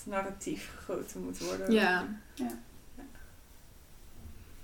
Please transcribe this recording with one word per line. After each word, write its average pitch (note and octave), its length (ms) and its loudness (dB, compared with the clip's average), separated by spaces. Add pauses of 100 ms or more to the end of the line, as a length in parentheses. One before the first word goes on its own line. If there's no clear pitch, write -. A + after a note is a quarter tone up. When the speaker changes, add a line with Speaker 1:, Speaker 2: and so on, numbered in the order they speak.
Speaker 1:
narratief G3 760 0
gegoten - 460 -2
moet F3+ 160 -4
worden. F#3 320 2
Speaker 2:
Ja. F#3 360 8 (260)
Speaker 3:
Ja. - 120 -2 (520)
Speaker 1:
Ja. - 60 -10 (1600)